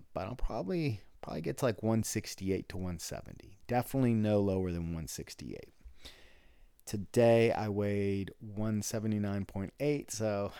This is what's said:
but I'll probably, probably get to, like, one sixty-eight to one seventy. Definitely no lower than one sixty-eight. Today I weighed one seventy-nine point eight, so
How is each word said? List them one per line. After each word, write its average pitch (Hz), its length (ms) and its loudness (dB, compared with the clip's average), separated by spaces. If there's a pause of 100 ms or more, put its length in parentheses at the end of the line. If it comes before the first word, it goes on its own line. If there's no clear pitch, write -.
(140)
but 92 120 -4
I'll 120 100 -8
probably, 151 680 -2 (180)
probably - 220 -8
get 143 160 -4
to, 139 80 0
like, 110 160 0
one 110 200 4
sixty-eight - 680 -4
to 95 80 -6
one 90 200 -4
seventy. - 680 -12
Definitely 123 480 2
no 107 260 4
lower 95 320 2
than 85 220 -2
one 80 120 -6
sixty-eight. - 680 -12 (1120)
Today 117 640 6
I 107 160 0
weighed 101 720 0
one 107 400 -2
seventy-nine 104 640 -2
point 98 360 -6
eight, 143 300 -2
so 104 500 -2